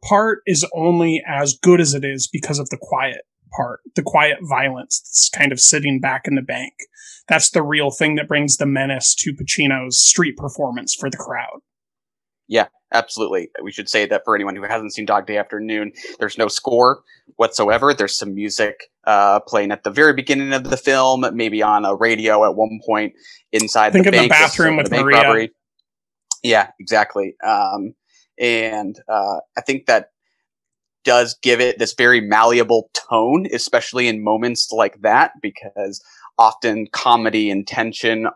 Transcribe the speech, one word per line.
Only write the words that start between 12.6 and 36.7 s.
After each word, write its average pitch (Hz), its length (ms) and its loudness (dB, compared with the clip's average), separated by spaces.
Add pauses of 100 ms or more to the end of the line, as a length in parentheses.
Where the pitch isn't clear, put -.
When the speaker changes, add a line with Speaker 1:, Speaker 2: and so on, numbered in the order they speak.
Speaker 2:
absolutely. 107 560 -2 (140)
We 98 80 -12
should 104 160 -12
say 104 180 0
that 101 200 -2
for 110 100 2
anyone 98 220 -4
who 98 60 -14
hasn't 107 300 -6
seen 107 120 -10
Dog 101 200 0
Day 104 120 -4
Afternoon, 107 560 -6 (260)
there's 104 180 -6
no 110 120 0
score 123 540 0 (340)
whatsoever. 117 560 2
There's 107 240 -4
some 101 180 -8
music, 104 400 -4 (300)
uh, 101 360 4
playing 104 300 -2
at 104 120 -6
the 107 60 -2
very 147 240 4
beginning 139 380 -2
of 135 140 -2
the 135 100 -4
film, 131 580 2
maybe 110 280 -2
on 107 240 2
a 98 100 0
radio 110 480 2
at 95 120 2
one 110 300 -2
point 107 280 -2 (400)
inside 107 400 2
Speaker 1:
Think 190 100 6
Speaker 2:
the 196 60 4
Speaker 1:
of 190 40 2
the 120 60 4
Speaker 2:
bank, 123 120 4
Speaker 1:
bathroom 160 440 4
Speaker 2:
the 151 80 0
Speaker 1:
with - 80 -4
Speaker 2:
bank 127 140 0
Speaker 1:
Maria. 135 160 4
Speaker 2:
robbery. 113 300 2 (920)
Yeah, 110 340 4
exactly. 101 640 -2
Um, 101 520 -2 (440)
and, 110 720 -2
uh, 101 300 -2 (200)
I - 40 -8
think 135 240 -6
that 110 240 2 (960)
does 123 360 2
give 120 200 2
it 123 180 0
this 110 140 -4
very 123 260 4
malleable 113 720 2 (200)
tone, 127 440 2
especially 123 560 -2
in 107 120 -4
moments 113 520 -2
like 104 280 0
that, 110 300 2 (100)
because 98 640 -10 (340)
often 110 540 2